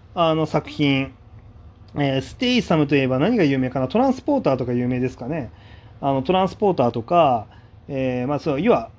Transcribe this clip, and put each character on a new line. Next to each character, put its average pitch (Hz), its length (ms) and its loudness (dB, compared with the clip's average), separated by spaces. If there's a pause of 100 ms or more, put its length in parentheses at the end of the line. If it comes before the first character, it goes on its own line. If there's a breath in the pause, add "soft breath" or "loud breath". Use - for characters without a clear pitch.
(140)
あ 165 200 2
の、 160 120 0
作 156 240 -4
品、 135 420 0 (840)
え 139 240 0
ー、 131 40 -2
ス - 140 -12
テ 247 200 0
イ 220 60 2
サ 175 160 0
ム 147 80 2
と 147 100 2
い 139 40 4
え 131 80 0
ば 127 100 0
何 202 180 2
が 196 80 2
有 139 140 2
名 127 100 0
か 131 120 -4
な？ 131 80 -2
ト 208 100 -2
ラ 269 100 2
ン 254 60 2
ス - 80 -10
ポ 285 160 0
ー - 20 -2
タ 143 140 0
ー - 20 2
と 127 80 -4
か 123 80 -2
有 123 160 0
名 127 100 -2
で 127 120 -2
す - 80 -12
か - 80 -12
ね。 147 240 -6 (500 loud breath)
あ 139 100 0
の、 135 120 0
ト 156 100 0
ラ 185 100 4
ン 190 60 2
ス 180 80 -10
ポ 208 140 2
ー 175 40 0
タ 147 140 2
ー - 20 0
と 117 120 -6
か、 135 440 2 (400 soft breath)
え 131 380 -4
ー、 - 20 -4
ま 143 100 -2
あ、 - 20 -6
そ 147 160 -2
う、 135 60 -2
要 220 120 2
は 123 260 0